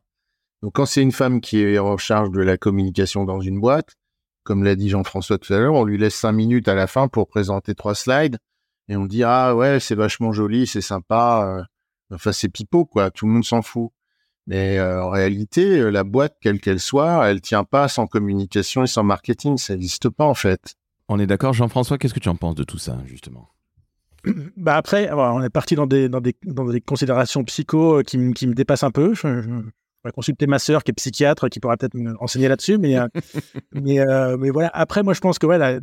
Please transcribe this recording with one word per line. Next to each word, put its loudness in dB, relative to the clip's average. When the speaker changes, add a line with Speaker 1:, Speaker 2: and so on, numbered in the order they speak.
Speaker 1:
Donc -8
quand 0
c'est 2
une 4
femme 0
qui 0
est 2
en 0
charge 0
de 0
la 2
communication 0
dans -4
une -4
boîte, 0
comme 0
l'a 4
dit 0
Jean-François -2
tout -6
à 2
l'heure, 2
on 2
lui -2
laisse 0
cinq 0
minutes 2
à 4
la 2
fin 0
pour 0
présenter -2
trois -4
slides 0
et -4
on -2
dit, 0
ah 4
ouais, 2
c'est -4
vachement 0
joli, 0
c'est -6
sympa, 0
euh, -12
enfin -2
c'est -2
pipeau 0
quoi, 0
tout -6
le 2
monde 2
s'en 0
fout. -6
Mais, 0
euh, -2
en -4
réalité, 2
euh, 4
la 2
boîte, 0
quelle 0
qu'elle 0
soit, 2
elle 0
tient 0
pas 2
sans -2
communication -2
et 2
sans 0
marketing, 0
ça -6
n'existe -4
pas -2
en 4
fait. -2
Speaker 2:
On 0
est 0
d'accord, 2
Jean-François, 0
qu'est-ce -2
que -6
tu -2
en 0
penses -4
de -4
tout -12
ça, -10
justement ? -20
Speaker 3:
<clears throat> -6
Bah 0
après, 0
voilà, 2
on -2
est -2
parti -2
dans 2
des, 4
dans -4
des, 0
dans -6
des -2
considérations 0
psycho, 2
euh, 4
qui -8
m-, 2
qui -4
me 2
dépassent 0
un 2
peu. 2
Je, -2
je, -8
je -
vais -10
consulter -2
ma 4
sœur 2
qui 0
est 0
psychiatre, 0
qui -12
pourra -2
peut-être -4
me -6
renseigner 0
là-dessus, 2
mais, 2
euh, 0
<laughs> -14
mais, 0
euh, 2
mais -2
voilà. 0
Après, 0
moi, 2
je -4
pense 0
que, 0
ouais, 4
la, 0